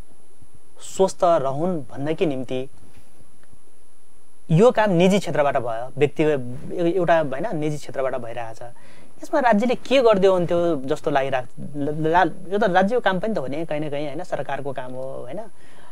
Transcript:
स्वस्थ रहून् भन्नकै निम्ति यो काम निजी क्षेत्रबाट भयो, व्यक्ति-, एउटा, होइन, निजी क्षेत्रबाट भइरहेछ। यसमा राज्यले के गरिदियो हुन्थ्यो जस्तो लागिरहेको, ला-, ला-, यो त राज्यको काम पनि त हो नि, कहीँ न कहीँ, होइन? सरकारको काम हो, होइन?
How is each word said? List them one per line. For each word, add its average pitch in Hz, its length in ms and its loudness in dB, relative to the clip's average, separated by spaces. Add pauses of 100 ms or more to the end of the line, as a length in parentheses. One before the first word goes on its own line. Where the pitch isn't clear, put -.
(800)
स्वस्थ - 440 0
रहून् 160 580 2
भन्नकै 143 440 -2
निम्ति 131 440 -2 (1800)
यो 220 200 8
काम 214 200 2
निजी 185 280 6
क्षेत्रबाट 143 380 0
भयो, 120 420 -4
व्यक्ति-, 143 720 0
एउटा, 175 460 2
होइन, 156 380 -2
निजी 151 200 -2
क्षेत्रबाट 135 380 -4
भइरहेछ। 117 460 -6 (600)
यसमा - 160 0
राज्यले 240 360 4
के 262 260 4
गरिदियो 196 320 6
हुन्थ्यो 170 420 2
जस्तो 143 360 -2
लागिरहेको, 135 680 -2
ला-, 156 480 2
ला-, - 240 -4
यो 196 60 0
त 214 60 2
राज्यको 196 380 4
काम 190 180 2
पनि 220 140 -2
त 185 40 0
हो 135 100 -2
नि, 147 180 -4
कहीँ 151 140 -2
न 156 100 -4
कहीँ, 143 180 -4
होइन? 143 160 -6
सरकारको 139 500 -4
काम 127 180 -6
हो, 127 120 -6
होइन? 131 360 -8 (520)